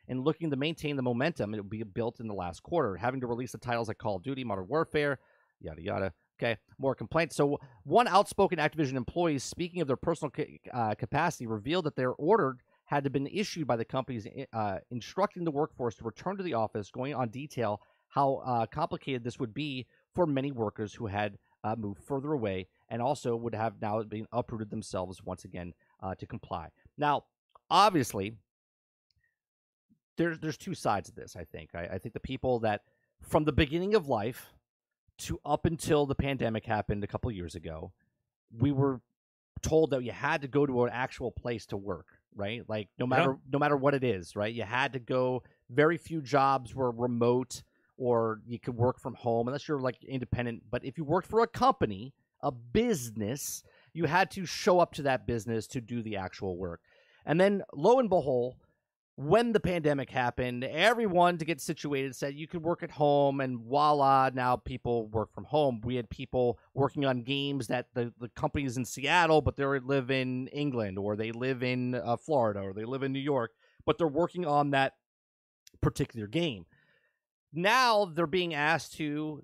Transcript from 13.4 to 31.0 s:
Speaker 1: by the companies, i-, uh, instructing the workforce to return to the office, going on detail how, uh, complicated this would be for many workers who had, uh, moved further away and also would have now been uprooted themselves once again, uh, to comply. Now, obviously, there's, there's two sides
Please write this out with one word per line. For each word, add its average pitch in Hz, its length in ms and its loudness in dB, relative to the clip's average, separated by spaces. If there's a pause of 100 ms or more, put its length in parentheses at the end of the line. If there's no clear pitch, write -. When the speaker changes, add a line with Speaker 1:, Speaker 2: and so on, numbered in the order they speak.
Speaker 1:
by 127 80 2
the 113 100 -2
companies, 127 400 -4
i-, - 320 -10
uh, 104 220 -2 (100)
instructing 175 540 -4
the 165 80 0
workforce 135 440 -2
to - 80 -20
return 180 340 -6
to 196 60 -8
the 165 120 -4
office, 110 340 -2
going 131 240 -6
on 123 160 -2
detail 113 520 -4 (260)
how, 139 360 2
uh, 117 220 2
complicated 143 580 -4
this 120 140 -6
would 113 160 -4
be 135 320 -6 (300)
for 180 100 4
many 139 260 0
workers 110 440 -4
who 120 100 -8
had, 101 320 -2 (260)
uh, 110 140 -2
moved 101 240 -6
further 143 320 -4
away 98 340 -2 (220)
and 117 140 -4
also 131 320 0
would 117 180 -4
have 107 260 -2
now 110 220 -2
been 107 320 -8
uprooted 110 380 -4
themselves 95 520 -6
once 92 220 -10
again, 87 280 -10 (280)
uh, 95 140 -6
to - 100 -14
comply. 85 440 -10 (280)
Now, 143 280 0 (440)
obviously, 143 640 4 (1800)
there's, 165 220 0
there's 151 180 -4
two - 160 -8
sides 104 340 -2